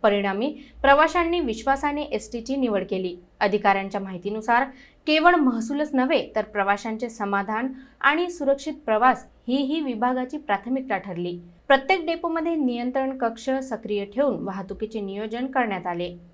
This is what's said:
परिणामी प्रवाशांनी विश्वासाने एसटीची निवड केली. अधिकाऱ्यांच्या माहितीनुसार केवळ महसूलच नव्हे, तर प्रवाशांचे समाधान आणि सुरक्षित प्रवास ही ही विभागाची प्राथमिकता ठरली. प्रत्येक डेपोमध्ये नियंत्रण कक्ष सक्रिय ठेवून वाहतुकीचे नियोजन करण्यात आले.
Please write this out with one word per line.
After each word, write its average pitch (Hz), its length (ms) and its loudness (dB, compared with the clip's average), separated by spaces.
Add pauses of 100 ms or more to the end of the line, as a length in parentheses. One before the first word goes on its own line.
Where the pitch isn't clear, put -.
परिणामी 202 440 2 (340)
प्रवाशांनी 330 580 6
विश्वासाने 269 640 0
एसटीची 226 540 -6
निवड 220 340 0
केली. 180 260 -4 (240)
अधिकाऱ्यांच्या 196 640 0
माहितीनुसार 214 640 0 (440)
केवळ 311 280 6
महसूलच 277 580 2
नव्हे, 262 420 2
तर 214 80 0
प्रवाशांचे 214 680 -2
समाधान 214 580 -2 (340)
आणि 320 280 2
सुरक्षित 277 440 0 (120)
प्रवास 233 400 4 (220)
ही 247 80 0
ही 285 240 0
विभागाची 254 580 -2
प्राथमिकता 240 600 -2
ठरली. 175 420 -6 (280)
प्रत्येक 320 380 2
डेपोमध्ये 330 500 -2
नियंत्रण 262 640 -2
कक्ष 233 320 -4
सक्रिय 220 560 -2
ठेवून 208 380 0
वाहतुकीचे 196 580 -8
नियोजन 214 440 -6
करण्यात 220 420 -2
आले. 175 280 -4 (180)